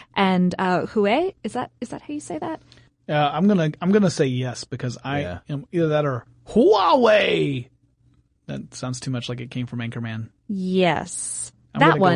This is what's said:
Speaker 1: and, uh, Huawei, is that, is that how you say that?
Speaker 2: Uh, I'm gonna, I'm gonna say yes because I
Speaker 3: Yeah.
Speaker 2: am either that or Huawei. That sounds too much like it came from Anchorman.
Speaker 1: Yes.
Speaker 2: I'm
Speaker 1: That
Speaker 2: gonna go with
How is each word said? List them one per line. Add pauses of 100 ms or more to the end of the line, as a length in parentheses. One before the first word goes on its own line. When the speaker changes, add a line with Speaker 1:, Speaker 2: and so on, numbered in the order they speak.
(160)
Speaker 1:
and,
uh,
Huawei, (100)
is
that, (100)
is
that
how
you
say
that? (480)
Speaker 2:
Uh, (200)
I'm
gonna, (100)
I'm
gonna
say
yes
because
I
Speaker 3:
Yeah. (100)
Speaker 2:
am
either
that
or (220)
Huawei. (800)
That
sounds
too
much
like
it
came
from
Anchorman. (180)
Speaker 1:
Yes. (220)
Speaker 2:
I'm
Speaker 1:
That
Speaker 2:
gonna
go
with